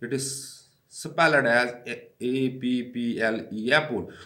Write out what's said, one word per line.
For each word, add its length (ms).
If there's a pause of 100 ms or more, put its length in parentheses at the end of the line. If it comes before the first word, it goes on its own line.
It 100
is 520 (240)
spelled 580
as 280 (120)
A, 220 (120)
A 280 (120)
P 220 (120)
P 280
L 280
E, 220
apple. 380 (160)